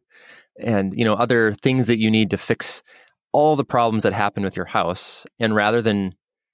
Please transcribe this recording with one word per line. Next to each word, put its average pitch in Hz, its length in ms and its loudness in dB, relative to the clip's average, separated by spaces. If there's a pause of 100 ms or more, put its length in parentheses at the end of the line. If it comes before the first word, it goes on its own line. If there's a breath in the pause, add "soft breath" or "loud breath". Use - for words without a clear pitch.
(600 loud breath)
and, 98 380 -2
you 117 80 0
know, 107 100 2
other 117 380 2
things 131 340 0
that 120 120 2
you 110 120 2
need 110 200 2
to 101 60 0
fix - 460 -6 (480 soft breath)
all 151 240 2
the 139 100 0
problems 113 380 0
that 101 100 2
happen 101 300 -2
with 95 120 -4
your 92 100 -6
house. - 600 -4 (140)
And 110 160 0
rather 107 260 2
than, 101 320 0 (400)